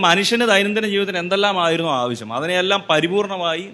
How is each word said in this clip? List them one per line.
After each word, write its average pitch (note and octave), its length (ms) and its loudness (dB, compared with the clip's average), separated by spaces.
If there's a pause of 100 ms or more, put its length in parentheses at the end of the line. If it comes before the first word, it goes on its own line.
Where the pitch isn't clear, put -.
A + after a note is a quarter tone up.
മനുഷ്യന് G3+ 460 4
ദൈനംദിന G3+ 420 2
ജീവിതത്തിന് G3 300 -2
എന്തെല്ലാം G3 400 0
ആയിരുന്നു E3 280 0 (100)
ആവശ്യം A2+ 360 -4
അതിനെയെല്ലാം F3+ 440 0 (100)
പരിപൂർണമായി F3 720 0 (100)